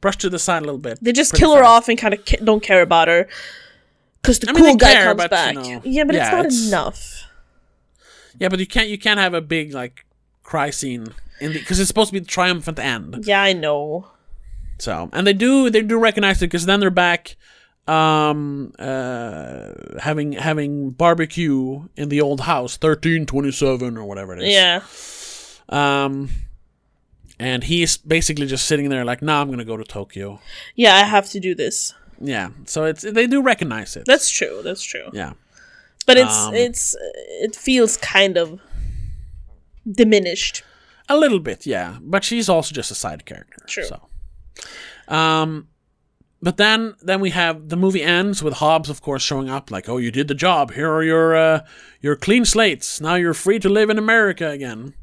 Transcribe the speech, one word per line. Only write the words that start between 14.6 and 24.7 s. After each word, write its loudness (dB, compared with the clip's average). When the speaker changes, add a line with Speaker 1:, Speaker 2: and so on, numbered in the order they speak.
Speaker 1:
So, -6
and 0
they 4
do, 4
they 4
do -2
recognize 2
it, 0
'cause -2
then 4
they're 4
back, 0
um, 0
uh, -8
having, -4
having -4
barbecue 0
in -6
the 0
old 0
house, -4
thirteen 0
twenty-seven -2
or -12
whatever -10
it -8
is. 2
Speaker 2:
Yeah. 4